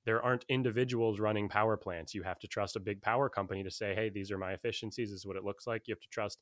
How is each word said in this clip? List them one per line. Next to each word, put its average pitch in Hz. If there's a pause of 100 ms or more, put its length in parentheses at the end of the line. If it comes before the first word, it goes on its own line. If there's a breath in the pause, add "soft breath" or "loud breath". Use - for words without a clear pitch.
there 113
aren't 123
individuals 120
running 107
power 107
plants. 85
You 92
have 92
to -
trust 101
a -
big 98
power 123
company 98
to 95
say, 101
"Hey, 110
these 98
are 98
my 95
efficiencies. 110
This 95
is 98
what 95
it 95
looks 101
like." 113
You 113
have -
to -
trust 104